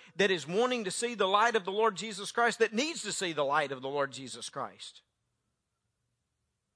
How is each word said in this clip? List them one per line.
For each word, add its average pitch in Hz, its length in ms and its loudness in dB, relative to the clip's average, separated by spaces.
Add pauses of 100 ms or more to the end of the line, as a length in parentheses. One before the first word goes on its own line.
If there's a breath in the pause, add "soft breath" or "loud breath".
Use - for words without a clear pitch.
(160 loud breath)
that 190 160 4
is 151 160 0
wanting 233 380 0
to 175 60 -4
see 240 220 -2
the 196 140 2
light 214 280 4
of 190 100 0
the 190 60 -4
Lord 214 240 2
Jesus 196 360 -8
Christ, 233 280 2
that 226 140 4
needs 285 300 -2
to 208 80 -6
see 175 200 -2
the 147 140 0
light 139 260 2
of 127 100 -8
the 135 80 -6
Lord 139 220 -2
Jesus 117 380 -12
Christ, 107 520 -10 (1700)